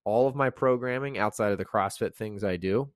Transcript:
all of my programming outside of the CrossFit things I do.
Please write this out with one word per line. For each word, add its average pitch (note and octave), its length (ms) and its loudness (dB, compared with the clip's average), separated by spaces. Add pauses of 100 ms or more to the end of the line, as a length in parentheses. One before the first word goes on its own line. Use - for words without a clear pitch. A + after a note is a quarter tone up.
all A2+ 220 4
of C3+ 80 0
my C#3 140 0
programming B2+ 720 0
outside G#2 340 0
of G2 60 -2
the F#2 80 -4
CrossFit G2+ 480 -2
things G#2 300 -8
I F#2 120 0
do. G2+ 400 -2